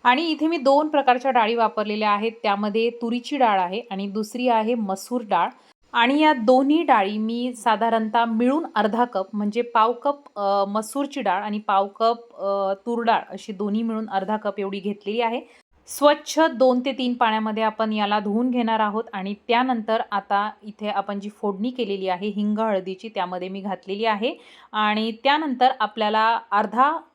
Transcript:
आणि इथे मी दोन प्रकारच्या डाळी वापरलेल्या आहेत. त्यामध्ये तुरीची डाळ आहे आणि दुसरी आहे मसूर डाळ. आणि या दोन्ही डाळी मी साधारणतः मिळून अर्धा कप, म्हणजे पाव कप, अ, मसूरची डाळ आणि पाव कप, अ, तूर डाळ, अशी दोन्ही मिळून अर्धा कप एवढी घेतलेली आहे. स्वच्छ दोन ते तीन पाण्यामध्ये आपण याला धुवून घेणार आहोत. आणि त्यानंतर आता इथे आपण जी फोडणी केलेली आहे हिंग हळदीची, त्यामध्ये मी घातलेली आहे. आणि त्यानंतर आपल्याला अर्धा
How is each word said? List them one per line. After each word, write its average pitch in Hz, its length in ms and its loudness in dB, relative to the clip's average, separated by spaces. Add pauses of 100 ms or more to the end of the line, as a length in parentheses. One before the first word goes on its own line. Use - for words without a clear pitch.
आणि 254 200 4
इथे 311 240 -2
मी 339 100 0
दोन 277 300 4
प्रकारच्या 269 440 2
डाळी 233 240 2
वापरलेल्या 214 540 0
आहेत. 208 220 0 (120)
त्यामध्ये 214 460 0
तुरीची 240 480 -4
डाळ 220 220 4
आहे 185 220 -2 (100)
आणि 196 160 -6
दुसरी 214 400 -4
आहे 226 280 2
मसूर 214 460 -4
डाळ. 202 280 0 (440)
आणि 247 260 4
या 302 140 6
दोन्ही 269 500 4
डाळी 214 340 4
मी 233 360 -4
साधारणतः 226 720 0
मिळून 247 400 0 (100)
अर्धा 220 300 2
कप, 190 280 -6
म्हणजे 208 280 -2
पाव 233 320 2
कप, 285 460 -6
अ, 202 260 2
मसूरची 269 560 -4
डाळ 196 220 0
आणि 208 160 -6
पाव 196 280 2
कप, 226 480 -2
अ, 196 380 -2
तूर 233 300 -4
डाळ, 226 260 2
अशी 196 240 -12
दोन्ही 208 300 -2
मिळून 220 260 -4
अर्धा 196 280 -2
कप 208 220 -6
एवढी 196 200 -4
घेतलेली 202 420 -4
आहे. 233 200 -2 (460)
स्वच्छ 294 520 2
दोन 254 400 4
ते 262 120 -2
तीन 254 220 -2
पाण्यामध्ये 220 500 0
आपण 220 300 -2
याला 208 260 0
धुवून 208 300 0
घेणार 226 300 0
आहोत. 214 240 0 (100)
आणि 196 200 -6 (140)
त्यानंतर 233 540 0 (100)
आता 202 400 -2 (120)
इथे 208 240 -10
आपण 202 320 -4
जी 202 100 -8
फोडणी 208 400 -4
केलेली 202 380 -4
आहे 185 200 -2
हिंग 208 300 -2
हळदीची, 196 520 -2
त्यामध्ये 185 400 -6
मी 196 120 -10
घातलेली 196 440 -6
आहे. 220 280 0 (380)
आणि 214 400 0
त्यानंतर 262 580 2 (100)
आपल्याला 220 600 2 (120)
अर्धा 220 460 2 (180)